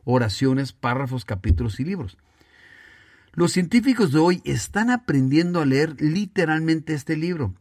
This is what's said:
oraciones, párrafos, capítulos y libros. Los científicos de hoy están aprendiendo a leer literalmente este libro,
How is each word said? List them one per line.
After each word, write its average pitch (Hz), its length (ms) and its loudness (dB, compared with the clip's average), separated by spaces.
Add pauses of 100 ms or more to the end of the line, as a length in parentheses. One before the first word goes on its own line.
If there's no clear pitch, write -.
oraciones, 131 680 0
párrafos, 127 520 -4
capítulos 104 540 -2
y 135 60 -2
libros. 165 340 -10 (1120)
Los 170 180 2
científicos 220 640 2
de 156 60 4
hoy 170 260 4
están 196 460 -2
aprendiendo 170 680 2
a 156 60 0
leer 139 340 0
literalmente 160 920 0
este 156 240 -4
libro, 156 440 -4